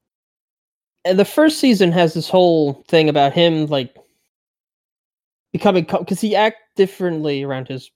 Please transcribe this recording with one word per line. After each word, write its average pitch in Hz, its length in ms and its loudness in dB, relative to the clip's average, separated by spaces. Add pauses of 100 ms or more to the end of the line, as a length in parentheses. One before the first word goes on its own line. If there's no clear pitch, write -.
(1040)
and 185 140 0
the 202 60 4
first 302 360 0
season 202 320 2
has 165 220 2
this 160 140 -6
whole 165 600 2
thing 160 200 2
about 143 240 2
him, 165 340 0
like, 135 280 -6 (1600)
becoming 185 340 0
co-, 175 180 -6
'cause 190 160 -6
he 208 160 -2
act 220 220 0 (180)
differently 160 680 -2
around 131 260 -8
his 131 280 -12